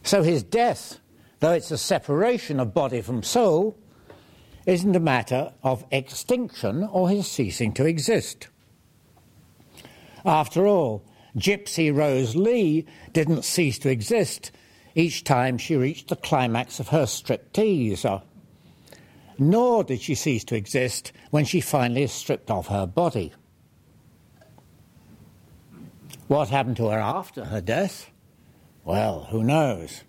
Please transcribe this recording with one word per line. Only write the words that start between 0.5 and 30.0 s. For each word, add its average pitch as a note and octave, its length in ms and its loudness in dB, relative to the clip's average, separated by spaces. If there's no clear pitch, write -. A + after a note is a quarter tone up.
though E3 140 4
it's D#3+ 180 -2
a C#3+ 60 -4
separation E3 840 0
of A2+ 140 -2
body C3 280 0
from A#2 220 -6
soul, G#3 540 2
isn't F3+ 300 2
a F3+ 40 4
matter C3 540 0
of C3 260 0
extinction C3+ 960 -4
or F#3 260 0
his G3+ 180 0
ceasing A2 460 -2
to C3+ 120 0
exist. E3 640 -2
After E3 420 4
all, C#3+ 380 2
Gypsy E3 580 0
Rose C3+ 400 2
Lee F#3 500 2
didn't D#3 300 2
cease C#3+ 360 0
to C#3 100 0
exist C3 600 -2
each E3 280 0
time B2+ 340 2
she D#3+ 180 -2
reached C3+ 340 -2
the D3+ 60 -2
climax B2+ 640 -2
of B2 100 -8
her D3+ 140 4
striptease, C3 1000 0
uh, G2 160 0
nor A3 460 4
did C3 180 -4
she C3 140 -2
cease B2 300 -2
to A#2 100 -4
exist B2 560 -4
when D3 160 2
she F3 160 0
finally B2+ 460 0
stripped - 440 -6
off F#2 160 -2
her G2+ 180 0
body. G#2 460 -2
What C#3 220 0
happened B2+ 280 0
to A2+ 120 0
her G#2+ 100 0
after B2 460 -6
her G#2 160 -6
death? C3 480 -4
Well, G2+ 480 -2
who A2+ 120 -2
knows? B2 640 -2